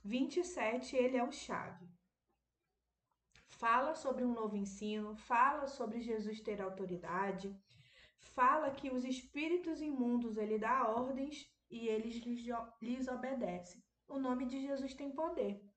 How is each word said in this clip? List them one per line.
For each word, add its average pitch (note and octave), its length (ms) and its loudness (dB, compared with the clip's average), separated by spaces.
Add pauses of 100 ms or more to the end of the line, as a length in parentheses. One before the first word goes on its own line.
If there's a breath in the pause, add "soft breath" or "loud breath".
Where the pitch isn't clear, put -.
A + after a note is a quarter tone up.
vinte B3+ 380 2
e F4 40 0
sete, B3+ 520 -2
ele B3+ 200 4
é A#3+ 60 4
o D4 100 0
chave. - 540 -6 (1600)
Fala B3+ 460 4
sobre B3 300 0
um A#3+ 80 2
novo G#3 240 -2
ensino, G#3+ 580 -4
fala C4+ 520 4
sobre A#3 340 -4
Jesus G#3+ 400 -2
ter G3+ 200 -4
autoridade, F#3+ 960 -4 (640 loud breath)
fala C#4 520 4
que C4+ 200 -6
os B3+ 140 0
espíritos D#4 760 -2
imundos A#3+ 560 0
ele G#3+ 220 0
dá A#3 300 4
ordens C4 580 -2 (240)
e A#3 160 -6
eles A3+ 300 0
lhes, A#3+ 280 -4 (380)
lhes B3+ 260 -2
obedecem. A#3+ 760 -4 (240)
O C#4 100 -4
nome B3+ 280 0
de C4+ 140 -4
Jesus C4+ 340 -2
tem C#4 180 -6
poder. D#4+ 500 -2 (140)